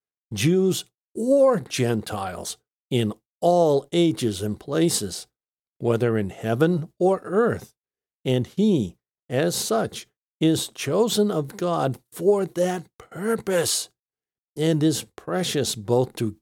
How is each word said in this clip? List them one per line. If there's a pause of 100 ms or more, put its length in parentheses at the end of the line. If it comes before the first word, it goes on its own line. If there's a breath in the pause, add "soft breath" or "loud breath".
(340)
Jews (300)
or
Gentiles, (320)
in (280)
all
ages
and
places, (520)
whether
in
heaven
or
earth. (500)
And
he, (320)
as
such, (340)
is
chosen
of
God (140)
for
that (120)
purpose, (680)
and
is (120)
precious
both
to